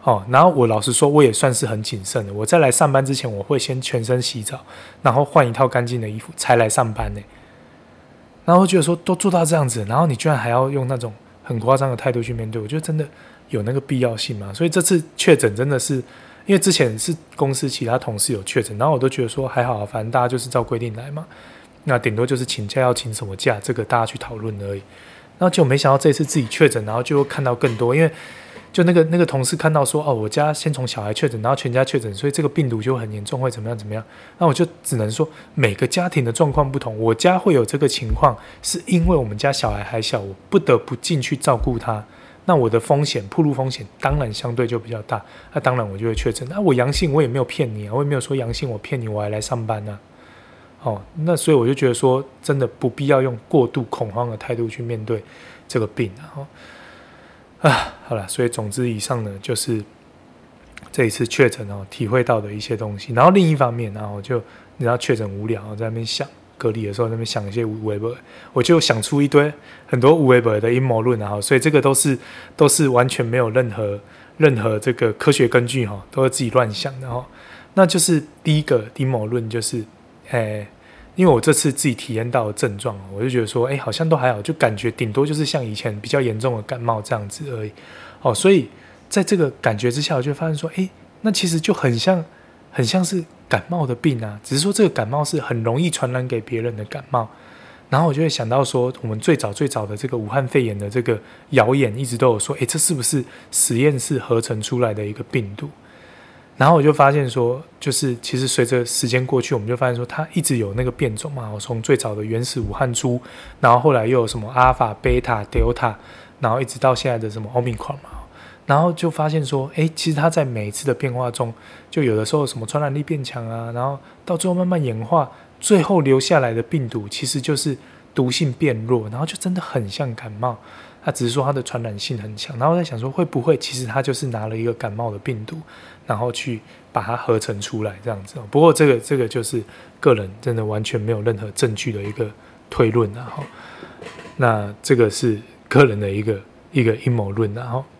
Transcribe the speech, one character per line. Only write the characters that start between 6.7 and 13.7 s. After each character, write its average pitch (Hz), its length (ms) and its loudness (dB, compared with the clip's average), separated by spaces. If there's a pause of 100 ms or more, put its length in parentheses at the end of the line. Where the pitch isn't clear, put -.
班 104 200 -6
呢。 104 60 -10 (1300)
然 170 100 6
后 185 60 8
我 190 60 4
觉 185 100 4
得 165 40 6
说， 170 140 2
都 185 180 -2
做 190 160 0
到 175 140 4
这 160 100 2
样 147 140 2
子， 113 180 -4
然 117 140 2
后 170 80 4
你 131 80 0
居 156 140 0
然 143 80 2
还 117 120 -2
要 127 200 2
用 135 180 -2
那 135 80 -2
种 117 180 -6 (300)
很 117 160 -4
夸 123 160 4
张 135 140 0
的 120 60 -2
态 131 140 -2
度 120 140 -2
去 120 80 -6
面 113 180 -6
对， 113 120 -6
我 104 40 -6
觉 127 100 -6
得 160 40 0
真 156 180 -2
的 151 80 -2 (440)
有 110 140 -2
那 120 100 -2